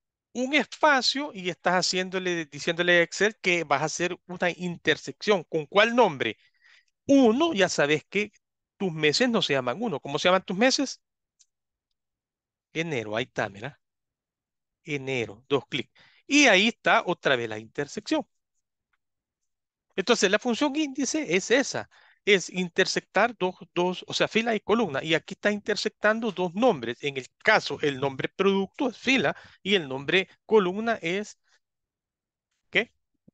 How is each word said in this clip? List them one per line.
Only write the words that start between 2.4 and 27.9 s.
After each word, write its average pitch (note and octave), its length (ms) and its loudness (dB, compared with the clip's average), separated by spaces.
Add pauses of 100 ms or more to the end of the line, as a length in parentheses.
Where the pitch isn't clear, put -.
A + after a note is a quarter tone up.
diciéndole F3 540 0
a - 20 6
Excel G3+ 380 -2
que F3 240 0
vas D#3+ 180 0
a D#3 40 0
hacer F3 400 -4
una F3+ 240 -2
intersección. F3 920 -2
¿Con D#3 220 -4
cuál A3 300 2
nombre? C#3 420 2 (680)
Uno, C#4 480 4
ya F#3 140 2
sabes D3 400 0
que G#3 240 -4 (460)
tus F#3+ 140 -2
meses D#3 380 0
no G#3 120 0
se D3 120 -2
llaman B2+ 260 -2
uno. F#3+ 200 -6
¿Cómo C#3+ 180 -6
se F3+ 100 0
llaman F#3 160 2
tus F#3 120 -8
meses? B3+ 460 0 (1700)
Enero, C3+ 440 -6
ahí A#2+ 80 -2
está, A#2 260 -6
mira. G#2+ 280 -14 (1080)
Enero, C3 640 -6
dos C#3 200 0
clics. - 220 -6 (360)
Y C#4+ 200 6
ahí G#3 220 6
está G3 380 2
otra E3 300 0
vez A#2 120 -2
la A2 100 -8
intersección. D3 680 -6 (1700)
Entonces, G3 340 2
la G#3 80 4
función C4 380 -2
índice C#4+ 600 -4
es - 140 -4
esa, D#3+ 400 -2 (340)
es G3 260 2
intersectar F#3 880 -2
dos, F#3 180 -4 (180)
dos, F3+ 340 -2
o - 60 -8
sea, D#3 140 0
fila A3+ 260 0
y G#3 60 -4
columna. F3+ 420 -2
Y D#3+ 120 0
aquí - 200 -4
está - 160 -2
intersectando G#3+ 800 -2
dos F3+ 220 -4
nombres. D#3 480 0
En C#3 140 -6
el B2+ 100 -8 (120)
caso, F#3 440 2
el C#3 180 0